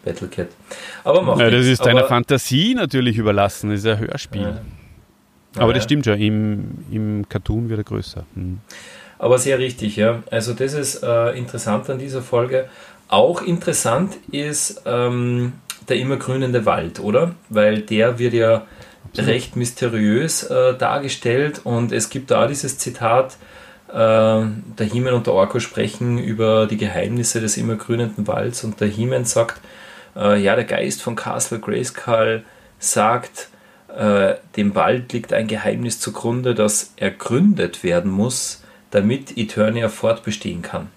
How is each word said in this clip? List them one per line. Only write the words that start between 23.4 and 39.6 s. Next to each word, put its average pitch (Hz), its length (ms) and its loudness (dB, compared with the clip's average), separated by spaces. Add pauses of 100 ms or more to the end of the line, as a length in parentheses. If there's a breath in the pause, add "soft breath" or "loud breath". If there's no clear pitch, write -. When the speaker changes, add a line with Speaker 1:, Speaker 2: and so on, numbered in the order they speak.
Speaker 1:
äh, - 40 -16
der 110 880 2
He-Man 123 300 0
und 117 100 0
der - 80 0
Orko 98 260 2
sprechen 117 600 -2
über 110 480 2
die 107 100 -2
Geheimnisse 107 640 -2
des 107 160 -2
immergrünenden 113 680 -2
Walds - 360 -4
und 110 160 -8
der 107 80 2
He-Man 120 380 0
sagt, - 360 -2 (540 loud breath)
äh, 104 240 4
ja, 98 160 4
der 120 100 0
Geist - 360 -4
von 117 140 -4
Castle - 420 -4
Grayskull 113 840 -2 (340 loud breath)
sagt, - 720 0 (480 soft breath)
äh, 101 380 4 (220)
dem 101 180 0
Wald 123 360 0
liegt 120 220 -4
ein 110 140 0
Geheimnis 107 520 -4
zugrunde, 120 540 -2
das 107 440 0
ergründet 117 880 0
werden 87 280 0
muss, 107 520 -2 (280 loud breath)
damit 113 480 0
Eternia 110 500 0